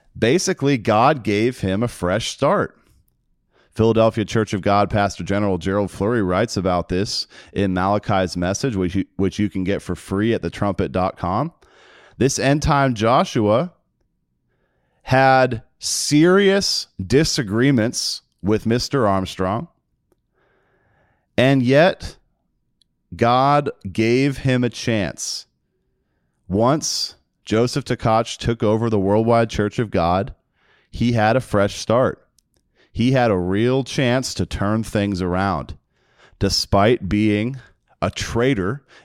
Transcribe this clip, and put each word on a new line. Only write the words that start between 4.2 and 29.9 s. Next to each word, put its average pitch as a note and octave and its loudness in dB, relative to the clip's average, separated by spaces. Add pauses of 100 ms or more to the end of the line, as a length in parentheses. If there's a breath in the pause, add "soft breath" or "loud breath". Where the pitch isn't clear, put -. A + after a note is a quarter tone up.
Church G#2+ -2
of G2 -2
God G2+ 2
Pastor G2+ -2
General G2+ -2
Gerald F#2+ -2
Flurry A2+ -2
writes F#2+ 0
about F2+ -2
this F#2 -4 (280 loud breath)
in G2 -2
Malachi's F#2+ -2
message, G2 -2
which F#2 -2
you, F#2+ -2 (100)
which F#2+ -2
you G#2 0
can F#2+ -6
get F2+ -2
for F2+ -6
free G#2 -2
at G2+ -4
the E2+ -4
trumpet F#2+ -4
dot F#2 -4
com. G#2+ -4 (680 soft breath)
This C3 2
end-time C#3 2
Joshua A#2 2 (1300)
had C3 2 (160)
serious F#3+ 2 (180)
disagreements A#2+ 0 (220)
with G#2 0
Mister A#2+ 0
Armstrong, F#2+ -2 (1700)
and C3 2
yet C#3 2 (1000)
God C3 2 (200)
gave B2 2
him B2+ 0
a A#2+ 0
chance. - -6 (1000)
Once A#2+ -2 (280)
Joseph A#2+ 0
Tkach A#2 -2
took - -4
over A2 0
the G#2+ 2
Worldwide A2+ 2
Church G#2 -4
of A2+ -2
God, F#2 0 (560)